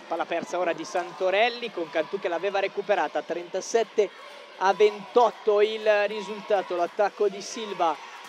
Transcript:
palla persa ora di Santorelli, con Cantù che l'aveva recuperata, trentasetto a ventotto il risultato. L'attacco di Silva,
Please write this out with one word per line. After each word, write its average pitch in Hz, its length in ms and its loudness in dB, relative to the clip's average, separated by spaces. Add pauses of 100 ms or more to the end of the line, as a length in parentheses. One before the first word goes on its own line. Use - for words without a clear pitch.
palla 165 200 -2
persa 175 320 -4
ora 175 140 2
di 160 120 -8
Santorelli, 190 880 0
con 165 180 -4
Cantù 165 300 -2
che 196 80 -2
l'aveva 190 320 -2
recuperata, 190 640 0
trentasetto 185 880 -2 (500)
a 190 160 4
ventotto 208 880 4
il 214 440 2
risultato. 202 680 -2
L'attacco 202 520 2
di 196 120 -8
Silva, 180 560 -2 (320)